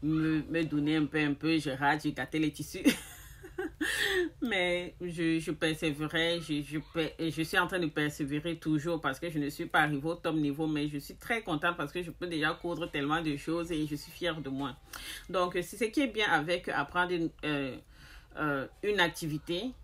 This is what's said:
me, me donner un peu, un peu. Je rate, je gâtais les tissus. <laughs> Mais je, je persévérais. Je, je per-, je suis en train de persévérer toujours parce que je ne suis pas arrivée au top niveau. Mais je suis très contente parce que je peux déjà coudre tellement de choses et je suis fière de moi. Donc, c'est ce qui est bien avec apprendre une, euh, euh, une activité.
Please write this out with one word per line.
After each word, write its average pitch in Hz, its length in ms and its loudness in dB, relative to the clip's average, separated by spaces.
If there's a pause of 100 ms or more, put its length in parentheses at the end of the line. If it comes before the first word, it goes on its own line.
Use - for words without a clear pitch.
me, 156 480 2
me 165 140 2
donner 147 320 2
un 156 100 4
peu, 156 140 0
un 147 140 4
peu. 160 260 2
Je 151 100 -2
rate, 143 340 2
je 151 60 2
gâtais 147 300 -4
les 151 120 2
tissus. - 320 -8
<laughs> - 1600 0
Mais 180 580 0
je, 165 380 0
je 160 140 -2
persévérais. 160 920 0
Je, 151 220 -2
je 143 160 -4
per-, 156 400 -2
je 160 240 0
suis 190 160 2
en 180 80 4
train 190 100 -2
de 175 80 2
persévérer 151 720 0
toujours 156 420 0
parce 139 200 -2
que 170 100 -4
je 156 80 -4
ne 143 120 0
suis 165 180 -6
pas 165 140 4
arrivée 151 280 2
au 170 60 0
top 165 200 -2
niveau. 147 300 2
Mais 151 220 0
je 147 100 -4
suis - 180 -10
très 226 280 -4
contente 170 340 0
parce 147 140 -4
que 180 100 -4
je 170 80 -6
peux 165 160 -8
déjà 160 280 2
coudre 170 360 -2
tellement 151 320 2
de 151 160 0
choses 165 340 -2
et 156 140 0
je 147 100 -4
suis 143 160 -10
fière 165 300 -4
de 135 80 -6
moi. 135 260 -4 (540)
Donc, 180 320 2
c'est - 160 -8
ce 240 80 2
qui 226 160 2
est 277 60 4
bien 214 240 2
avec 170 380 2
apprendre 165 420 2
une, 165 180 2 (160)
euh, 143 320 -2 (600)
euh, 143 300 0 (140)
une 202 180 2
activité. 170 720 0 (120)